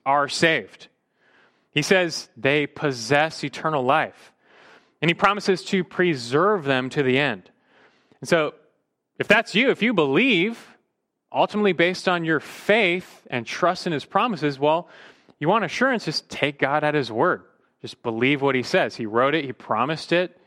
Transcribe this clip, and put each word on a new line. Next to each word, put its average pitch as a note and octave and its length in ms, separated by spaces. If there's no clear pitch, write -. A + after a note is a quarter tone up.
are C#3+ 240
saved." D#3 600
He D3+ 120
says F3+ 540
they C#3+ 300
possess C#3+ 800
eternal D3 400
life. C3 480
And D#3 80
he E3+ 60
promises G3 520
to F#3 180
preserve E3 800
them C3 260
to D3 140
the B2+ 140
end. B2 340
And C#3 80
so, D#3 260
if - 120
that's A3 260
you, A#3+ 160
if - 100
you A3+ 140
believe, F#3 840
ultimately F#3+ 420
based E3+ 360
on F3 160
your D#3+ 160
faith F#3 880
and A#2+ 160
trust - 400
in E3+ 60
his C#3 120
promises, D#3+ 540
well, D#3 300
you D3 100
want G#3 160
assurance, B3 400
just - 240
take D3 300
God D3 240
at D3 120
his B2 180
word. B2+ 300
Just - 220
believe B2+ 400
what C#3 140
he B2 80
says. D3 320
He A2+ 100
wrote B2+ 300
it, D#3 80
he B2+ 80
promised B2+ 580
it, F3 260